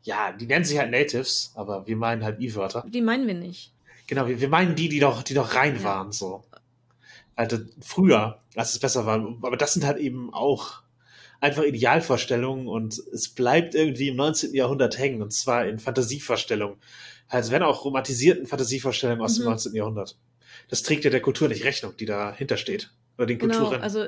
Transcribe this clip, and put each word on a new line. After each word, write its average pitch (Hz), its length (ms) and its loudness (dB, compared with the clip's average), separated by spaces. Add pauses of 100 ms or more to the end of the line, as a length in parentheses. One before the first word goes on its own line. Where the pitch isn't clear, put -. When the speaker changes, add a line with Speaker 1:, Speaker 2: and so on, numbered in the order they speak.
Speaker 1:
ja, 101 300 -4
die 110 140 -12
nennen 151 180 2
sich 147 140 0
halt 120 120 0
Natives, 131 640 0
aber 98 320 -8
wir 110 100 -2
meinen 113 280 -2
halt 107 160 -4
I-Wörter. 107 480 -4
Speaker 2:
Die 233 140 -2
meinen 240 240 0
wir 202 80 -2
nicht. 180 380 -12 (340)
Speaker 1:
Genau, 131 200 0
wir, 120 140 -2
wir 135 80 2
meinen 170 260 4
die, 160 140 0
die 147 120 0
noch, 123 220 4
die 131 120 -8
noch 120 200 2
rein 131 220 4
Speaker 2:
Ja. 98 80 -6
Speaker 1:
waren, 98 280 -4
so. 98 320 -8 (920)
Also 117 240 -2 (220)
früher, 120 600 4 (160)
als 110 160 -2
es - 80 -4
besser 127 260 0
war. 110 100 2 (260)
Aber 123 140 -2
das 147 180 0
sind 143 120 0
halt 143 120 0
eben 127 360 -6
auch - 480 0 (580)
einfach 143 220 2
Idealvorstellungen 131 1040 2
und 113 320 -4
es - 300 -8
bleibt 151 480 2
irgendwie 143 320 2
im 127 80 -4
neunzehnten 147 400 0
Jahrhundert 127 420 2
hängen 127 240 -2
und 101 100 -8
zwar 120 360 0
in 110 100 -4
Fantasievorstellungen. 113 1000 -2 (500)
Halt, 117 240 0
wenn 160 100 4
auch 147 220 2
romantisierten 135 640 2
Fantasievorstellungen 123 760 -2
aus 113 140 2
dem 120 80 0
Speaker 2:
Mhm. 117 60 2
Speaker 1:
neunzehnten 113 260 -2
Jahrhundert. 107 400 -4 (520)
Das - 140 -4
trägt 151 220 0
ja 147 60 6
der 127 100 2
Kultur 139 260 2
nicht 110 160 -2
Rechnung, 123 340 -2
die 110 100 -8
dahinter 104 500 -4
steht. - 340 -6 (280)
Oder 120 80 2
den 120 120 0
Speaker 2:
Genau, 226 200 2
Speaker 1:
Kulturen. 220 240 0
Speaker 2:
also 214 260 -2